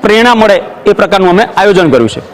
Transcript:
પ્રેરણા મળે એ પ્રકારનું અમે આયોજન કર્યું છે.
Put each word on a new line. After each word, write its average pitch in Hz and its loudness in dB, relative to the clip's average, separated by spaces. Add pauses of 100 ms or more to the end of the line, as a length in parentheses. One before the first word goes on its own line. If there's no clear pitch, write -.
પ્રેરણા 226 2
મળે 214 2 (320)
એ 202 2
પ્રકારનું 190 0
અમે 185 2
આયોજન 185 0
કર્યું 117 0
છે. - -12 (120)